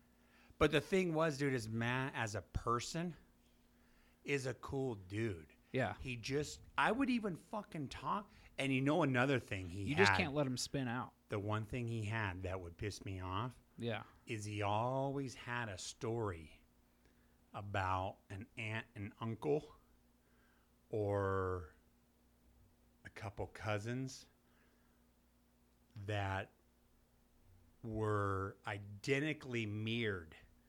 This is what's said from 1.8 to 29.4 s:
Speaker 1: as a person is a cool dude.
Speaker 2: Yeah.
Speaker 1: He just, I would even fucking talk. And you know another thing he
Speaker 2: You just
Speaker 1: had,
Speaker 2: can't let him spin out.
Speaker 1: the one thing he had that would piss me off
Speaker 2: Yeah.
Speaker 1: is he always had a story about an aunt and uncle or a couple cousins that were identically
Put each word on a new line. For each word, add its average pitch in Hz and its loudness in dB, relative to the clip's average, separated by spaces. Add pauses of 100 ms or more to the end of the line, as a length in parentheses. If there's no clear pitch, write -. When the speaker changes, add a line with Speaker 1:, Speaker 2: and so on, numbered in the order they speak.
Speaker 1:
as 113 -2
a 98 -4 (140)
person 151 0 (1080)
is 139 0
a 123 -2
cool 135 -2 (120)
dude. 101 -2 (260)
Speaker 2:
Yeah. 117 0
Speaker 1:
He 127 -6
just, 135 -2 (200)
I 151 6
would 247 2
even 208 0 (160)
fucking 170 -6
talk. 190 -4 (300)
And 135 2
you 131 4
know 151 6
another 131 6
thing 95 -6
he 98 -6
Speaker 2:
You 127 0
just 104 8
Speaker 1:
had, 95 6
Speaker 2:
can't 147 0
let 147 2
him 127 0
spin 131 -2
out. 117 -4 (180)
Speaker 1:
the 110 0
one 107 0
thing 120 -2
he 113 -2
had 101 -2
that 92 -2
would 85 -12
piss 104 -4
me 95 -4
off 98 -2 (260)
Speaker 2:
Yeah. 113 -2 (260)
Speaker 1:
is 107 -4
he 104 -2
always 131 0
had 120 -4
a 92 -8
story 104 -2 (1040)
about 98 0 (140)
an 95 -8 (140)
aunt 110 -4 (100)
and 101 -6
uncle 143 0 (1300)
or 95 2 (1300)
a - -18
couple 101 -8
cousins 120 -2 (1800)
that 98 -2 (1300)
were 104 0 (100)
identically 120 -2